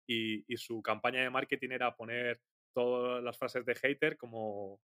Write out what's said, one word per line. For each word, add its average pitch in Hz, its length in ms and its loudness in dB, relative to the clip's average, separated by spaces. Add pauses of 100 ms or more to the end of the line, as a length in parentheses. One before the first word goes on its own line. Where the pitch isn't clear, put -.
y, 110 440 0
y 120 40 -4
su 113 260 -6
campaña 123 400 2
de 127 80 2
marketing 131 400 0
era 123 260 0
poner 120 440 -4 (340)
todas 123 480 2
las 120 160 -4
frases 123 260 -2
de 120 120 2
hater 147 400 2
como, 107 680 -6